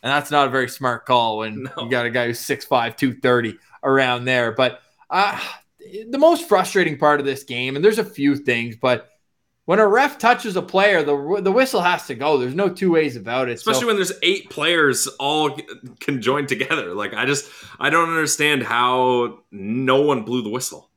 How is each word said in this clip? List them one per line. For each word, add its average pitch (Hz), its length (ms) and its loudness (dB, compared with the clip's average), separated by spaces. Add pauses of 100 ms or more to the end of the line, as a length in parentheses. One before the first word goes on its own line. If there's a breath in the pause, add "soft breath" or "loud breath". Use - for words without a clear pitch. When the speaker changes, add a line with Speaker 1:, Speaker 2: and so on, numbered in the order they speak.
Speaker 1:
And 123 80 -4
that's 143 200 0
not 143 160 4
a 127 40 -2
very 127 200 0
smart 123 340 -4
call 117 340 0
when 110 260 -8
Speaker 2:
No. 131 60 -10 (140)
Speaker 1:
you 117 60 -8
got 123 160 0
a 120 40 -2
guy 120 160 -2
who's 117 120 -4
six - 260 -6
five, 117 320 0
two 131 180 0
thirty 120 440 0 (240 soft breath)
around 131 420 2
there. 123 280 0
But, 127 280 0 (300 soft breath)
uh, 190 280 0 (720 loud breath)
the 240 100 -6
most 320 300 4
frustrating 180 500 2
part 147 220 4
of 135 60 -4
this 135 160 -4
game, 127 340 -6
and 151 80 -2
there's 214 140 4
a 214 60 -2
few 139 320 0
things, 117 400 -2
but 123 340 0 (560)
when 185 120 2
a 214 80 6
ref 262 320 2
touches 226 380 2
a 175 60 -2
player, 190 400 2
the, 143 400 -2
the 190 100 0
whistle 254 300 2
has 180 240 0
to 135 80 -8
go. 139 240 0
There's 127 160 -2
no 190 160 0
two 185 220 0
ways 151 240 2
about 120 340 -4
it. - 20 -4
Speaker 2:
Especially 220 300 0
Speaker 1:
So 247 60 -2
Speaker 2:
when 214 80 2
there's 185 160 -2 (100)
eight 180 280 0
players 151 560 0 (120)
all 147 380 0
c-, 147 80 -14 (360)
conjoined 139 480 -2
together. 110 460 -4
Like, 101 200 -6
I 110 120 -2
just, 139 240 -4 (280 loud breath)
I 143 120 -2
don't 165 180 2
understand 151 540 0
how 123 800 0 (100)
no 123 520 0
one 139 200 0
blew 120 200 -4
the 107 80 -6
whistle. - 460 -10